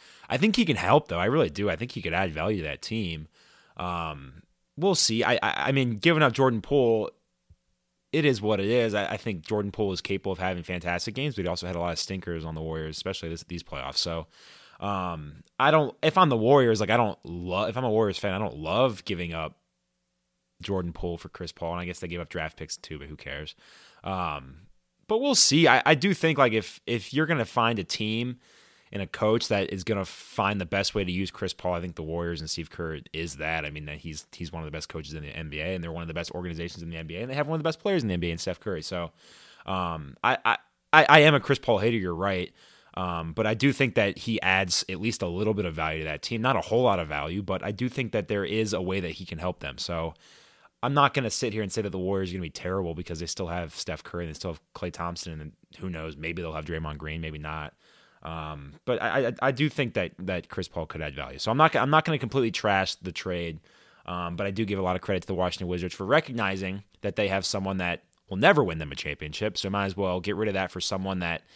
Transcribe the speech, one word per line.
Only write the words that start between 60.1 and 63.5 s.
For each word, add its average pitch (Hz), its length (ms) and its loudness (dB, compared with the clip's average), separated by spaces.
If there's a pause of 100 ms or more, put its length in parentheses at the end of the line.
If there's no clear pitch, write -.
that 90 300 -4
Chris - 180 -6
Paul 82 200 -6
could 78 160 -8
add 76 120 -6
value. 67 240 -10
So 110 140 0
I'm 120 40 2
not, 156 200 6
I'm 131 140 2
not 156 140 6
gonna 156 140 0
completely 123 320 0
trash 95 460 2
the 90 160 -8
trade, 85 480 -4 (460)